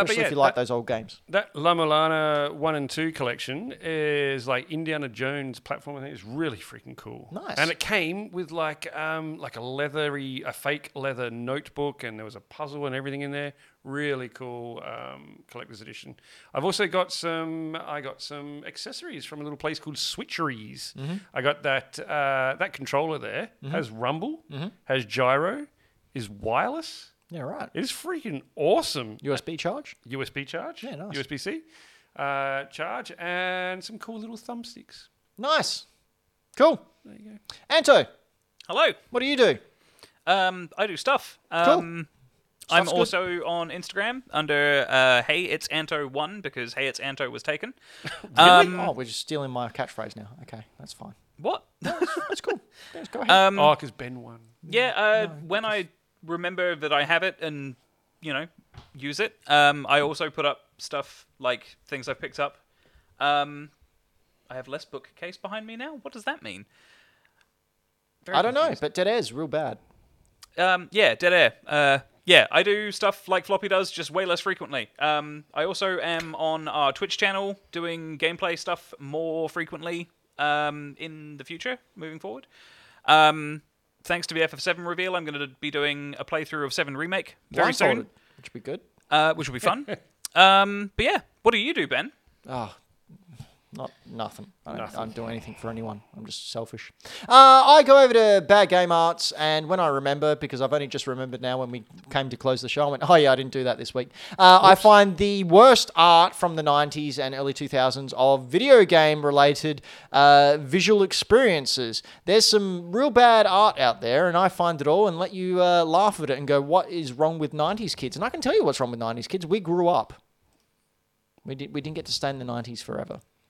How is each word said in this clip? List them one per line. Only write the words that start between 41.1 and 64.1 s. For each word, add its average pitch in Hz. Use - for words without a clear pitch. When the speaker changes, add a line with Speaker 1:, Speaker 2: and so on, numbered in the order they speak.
Speaker 1:
Cool. 165
Speaker 3:
Um, 170
I'm 170
Speaker 1:
Stuff's 175
good. 190
Speaker 3:
also 180
on 170
Instagram 202
under, 147
uh, 131
Hey 160
It's -
Anto 156
one 151
because 123
Hey 135
It's 127
Anto 135
was -
taken. 160
Speaker 2:
<laughs> 151
Really? -
Speaker 3:
Um, 180
Speaker 1:
Oh, 175
we're 123
just 110
stealing 143
my 123
catchphrase 113
now. 107
Okay, 110
that's -
fine. -
Speaker 3:
What? 240
Speaker 1:
No, 330
it's, 605
it's 381
cool. -
Speaker 3:
<laughs> -
Speaker 1:
Yes, -
go -
ahead. 220
Speaker 3:
Um, 190
Speaker 2:
Oh, 147
'cause 135
Ben 127
won. 117
Speaker 3:
yeah, 240
uh, 214
Speaker 1:
No, 165
Speaker 3:
when 208
I 214
Speaker 1:
because 165
Speaker 3:
remember 175
that 147
I 143
have 165
it 185
and, 143
you 156
know, 147
use 139
it, 220
um, 147
I 143
also 147
put 147
up 139
stuff -
like 127
things 135
I've 131
picked 147
up. -
Um, 147